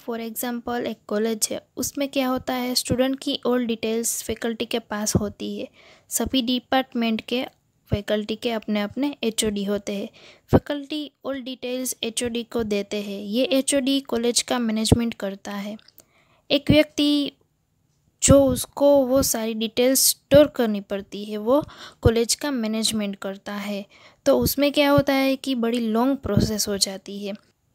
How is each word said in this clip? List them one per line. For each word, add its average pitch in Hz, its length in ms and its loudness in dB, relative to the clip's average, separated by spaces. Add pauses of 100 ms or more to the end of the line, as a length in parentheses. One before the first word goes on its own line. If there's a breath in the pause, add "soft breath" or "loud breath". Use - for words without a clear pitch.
for 233 100 -6
example 240 680 -6
एक 226 200 -8
कॉलेज 214 440 -2
है, - 160 -8 (100)
उसमें 277 320 -4
क्या 262 200 0
होता 254 260 -2
है, 247 200 -4
स्टूडेंट 262 480 0
की 277 240 -6
all 247 200 2
details 226 560 -4
फैकल्टी 233 420 -6
के 233 140 -4
पास 214 380 -4
होती 208 440 -4
है। - 80 -10 (400 soft breath)
सभी 262 340 0
डिपार्टमेंट 240 800 0
के 247 240 -4 (460)
फैकल्टी 214 460 -2
के 240 140 -4
अपने 214 300 -2
अपने 262 420 -4
एचओडी 214 420 -2
होते 202 320 -4
हैं। - 120 -8 (420 loud breath)
फैकल्टी 294 640 0 (140)
all 269 160 -6
details 254 600 -6
एचओडी 233 420 -4
को 233 180 -4
देते 208 400 -4
हैं, 202 200 -8
ये 208 220 0
एचओडी 277 560 0
कॉलेज 240 420 -2
का 254 160 -2
मैनेजमेंट 233 560 0
करता 196 380 -8
है। 208 240 -8 (720 soft breath)
एक 277 200 0
व्यक्ति 294 640 2 (880)
जो 277 220 8
उसको 277 640 4
वो 262 160 4
सारी 226 320 -2
डिटेल्स 247 520 2
स्टोर - 400 6
करनी 214 340 -2
पड़ती 202 440 -8
है, 214 120 -8
वो 240 280 2 (380 loud breath)
कॉलेज 233 320 4
का 294 160 -4
मैनेजमेंट 220 680 -2
करता 202 380 -10
है। 202 320 -6 (400 soft breath)
तो 262 120 6
उसमें 277 340 2
क्या 285 180 4
होता 285 220 4
है 269 240 2
कि 269 180 -4
बड़ी 233 240 0
लॉन्ग 233 380 0
प्रोसेस 208 520 0
हो 202 100 -2
जाती 196 480 -6
है। 196 60 -6 (420)